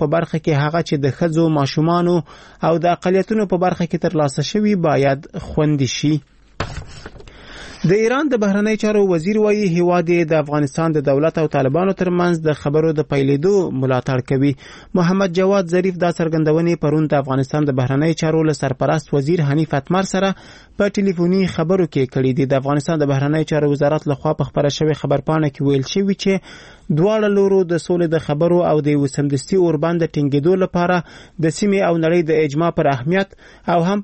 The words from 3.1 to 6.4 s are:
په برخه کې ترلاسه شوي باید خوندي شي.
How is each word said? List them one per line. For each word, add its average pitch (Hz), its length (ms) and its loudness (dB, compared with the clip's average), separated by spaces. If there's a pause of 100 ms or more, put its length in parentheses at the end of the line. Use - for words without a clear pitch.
په 180 120 2
برخه 180 200 -2
کې 165 120 -4 (100)
ترلاسه 151 340 -2 (100)
شوي 208 240 2 (120)
باید 139 320 2 (280)
خوندي 147 500 0
شي. 151 160 0 (1800)